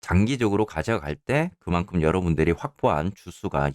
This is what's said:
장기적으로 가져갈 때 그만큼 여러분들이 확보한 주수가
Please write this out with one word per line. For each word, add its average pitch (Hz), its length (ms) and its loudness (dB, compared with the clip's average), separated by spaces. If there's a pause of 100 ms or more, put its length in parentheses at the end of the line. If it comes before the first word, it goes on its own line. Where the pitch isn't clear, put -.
장기적으로 107 640 2
가져갈 95 500 -4
때 151 440 -2
그만큼 87 420 -2
여러분들이 82 500 2
확보한 90 640 -2
주수가 73 600 -4